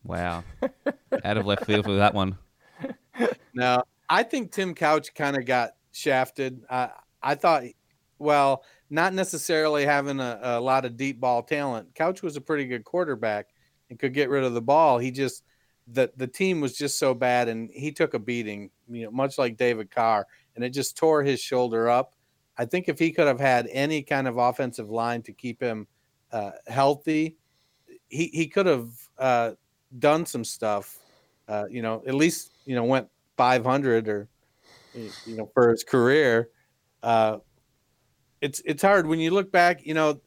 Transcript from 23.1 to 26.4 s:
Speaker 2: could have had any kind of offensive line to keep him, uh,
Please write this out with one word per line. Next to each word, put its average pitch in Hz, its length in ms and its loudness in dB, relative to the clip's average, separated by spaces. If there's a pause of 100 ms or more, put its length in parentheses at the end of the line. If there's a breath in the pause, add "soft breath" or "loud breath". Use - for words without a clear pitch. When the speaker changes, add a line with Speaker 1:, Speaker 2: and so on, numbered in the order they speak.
Speaker 2:
could 160 140 4
have 131 140 2
had 123 300 2
any 143 320 -2
kind 139 240 -2
of 120 120 -4
offensive 123 520 -2
line 117 320 -2
to 107 100 -18
keep 117 280 -12
him, 110 260 -6 (460)
uh, 104 200 -6 (140)